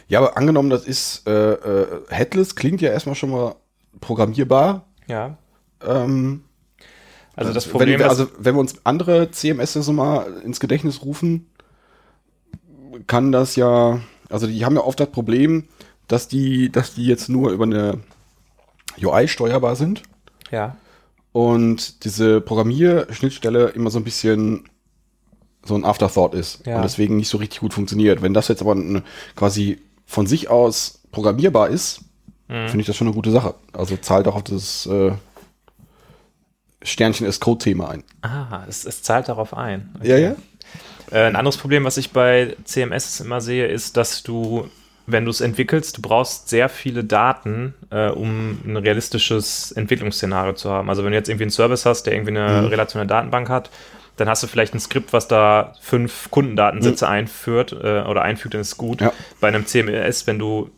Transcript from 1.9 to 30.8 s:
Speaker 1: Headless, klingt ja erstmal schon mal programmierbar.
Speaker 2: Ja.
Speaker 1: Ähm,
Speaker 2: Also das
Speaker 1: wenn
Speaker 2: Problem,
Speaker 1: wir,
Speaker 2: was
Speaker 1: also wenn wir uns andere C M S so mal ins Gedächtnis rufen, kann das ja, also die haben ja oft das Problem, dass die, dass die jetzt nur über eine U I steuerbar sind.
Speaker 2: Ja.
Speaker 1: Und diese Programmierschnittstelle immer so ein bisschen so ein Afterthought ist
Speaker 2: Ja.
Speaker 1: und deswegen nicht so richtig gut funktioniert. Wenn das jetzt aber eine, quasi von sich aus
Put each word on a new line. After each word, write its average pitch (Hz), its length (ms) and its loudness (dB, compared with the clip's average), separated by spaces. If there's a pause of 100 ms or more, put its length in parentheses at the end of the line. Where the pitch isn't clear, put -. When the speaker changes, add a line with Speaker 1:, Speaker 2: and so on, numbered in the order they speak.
Speaker 1:
Headless, - 460 -2
klingt 180 260 -2
ja 139 100 2
erstmal 139 240 -4
schon 135 160 -6
mal 123 240 -4 (440)
programmierbar. 131 840 2 (220)
Speaker 2:
Ja. 123 320 -8 (440)
Speaker 1:
Ähm, 131 600 0 (920)
Speaker 2:
Also - 180 -4
das 120 120 -4
Speaker 1:
wenn - 60 -14
Speaker 2:
Problem, 135 280 4
Speaker 1:
wir, 147 60 6
Speaker 2:
was 131 140 4
Speaker 1:
also 135 200 -2
wenn 127 160 2
wir 143 40 2
uns - 240 -2
andere 170 480 2
C - 180 -4
M 147 100 -2
S 127 140 -4
so 151 200 -2
mal 135 500 -2
ins 123 160 -8
Gedächtnis 143 440 -2
rufen, 165 440 -4 (1600)
kann 131 240 2
das 131 240 2
ja, 120 440 4 (300)
also 107 180 -4
die 110 180 -2
haben 139 100 2
ja 135 60 2
oft 131 180 -2
das 143 120 0
Problem, 139 560 0 (400)
dass - 200 -2
die, 131 440 0
dass - 240 -2
die 120 100 -2
jetzt 123 240 0
nur 127 220 2
über 104 140 0
eine 104 340 0 (1040)
U 80 120 4
I 123 120 6
steuerbar 123 480 0
sind. 165 280 -2 (480)
Speaker 2:
Ja. 113 260 -6 (540)
Speaker 1:
Und 117 760 2
diese 110 360 4
Programmierschnittstelle 120 1300 0
immer 113 220 -2
so 117 80 -2
ein 110 40 -4
bisschen 110 640 0 (960)
so 104 120 -2
ein 104 100 0
Afterthought 95 480 2
ist - 320 -8
Speaker 2:
Ja. 117 120 -4
Speaker 1:
und 110 60 0
deswegen 107 340 0
nicht 107 120 -2
so 107 80 -2
richtig 104 220 -8
gut 107 140 -4
funktioniert. 104 500 2
Wenn 95 100 2
das 90 140 2
jetzt 110 140 0
aber 104 100 2
eine, 95 320 -2 (320)
quasi 101 440 0 (280)
von 104 180 0
sich 139 240 -2
aus 120 600 2